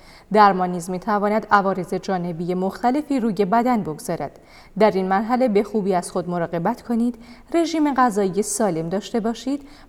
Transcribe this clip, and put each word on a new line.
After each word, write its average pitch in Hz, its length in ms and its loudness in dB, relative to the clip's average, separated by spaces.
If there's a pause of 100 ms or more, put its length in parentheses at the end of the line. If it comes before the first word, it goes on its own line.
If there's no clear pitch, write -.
(320)
درمان 190 400 4
نیز 175 180 -6
می‌تواند 208 600 0
عوارض 190 440 2
جانبی 180 600 -4
مختلفی 247 680 0
روی 208 240 0
بدن 233 380 2
بگذارد. 156 560 -6 (400)
در 208 120 6
این 185 180 0
مرحله 226 400 2
به 208 140 2
خوبی 202 320 -2
از 175 160 -4
خود 175 200 -4
مراقبت 175 520 -2
کنید، 240 360 -2 (360)
رژیم 320 400 2
غذایی 202 480 2
سالم 170 460 -2
داشته 196 320 -4
باشید، 240 480 -4 (200)